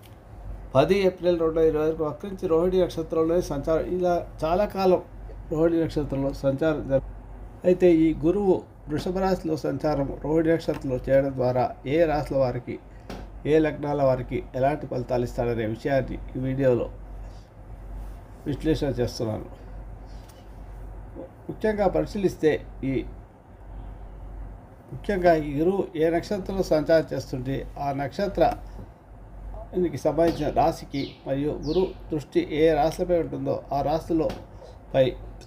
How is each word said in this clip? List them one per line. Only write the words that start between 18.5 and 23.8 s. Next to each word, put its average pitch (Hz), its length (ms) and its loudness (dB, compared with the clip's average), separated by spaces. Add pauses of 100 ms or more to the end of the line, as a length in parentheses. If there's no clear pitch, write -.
చేస్తున్నాను. 120 580 -2 (2000)
ముఖ్యంగా 208 400 2
పరిశీలిస్తే 160 800 2 (180)
ఈ, 135 220 0 (1800)